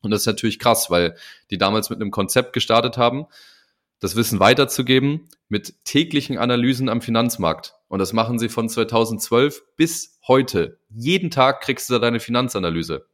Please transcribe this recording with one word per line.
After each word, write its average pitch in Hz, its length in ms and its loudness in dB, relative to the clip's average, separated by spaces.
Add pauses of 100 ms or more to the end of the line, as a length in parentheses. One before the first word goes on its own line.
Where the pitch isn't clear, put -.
Und 104 80 -2
das 104 100 0
ist - 60 0
natürlich 107 320 -2
krass, 117 320 2
weil 87 240 2 (340)
die 98 80 -6
damals 104 320 0
mit - 100 -8
einem 101 120 -4
Konzept 107 420 -2
gestartet 117 440 0
haben, 127 280 0 (760)
das 90 160 -4
Wissen 110 240 0
weiterzugeben 131 920 2 (180)
mit - 380 -8
täglichen 143 520 -2
Analysen 123 520 0
am 113 120 -2
Finanzmarkt. 113 720 -2 (140)
Und 95 120 -6
das 95 120 -2
machen 113 260 0
sie 113 120 -2
von 113 180 -4
zweitausendzwölf 113 960 0 (140)
bis - 500 -2
heute. 127 500 2 (120)
Jeden 160 420 -2
Tag 139 300 2
kriegst - 280 -6
du 123 40 2
da 120 60 2
deine 117 200 2
Finanzanalyse. 87 960 -2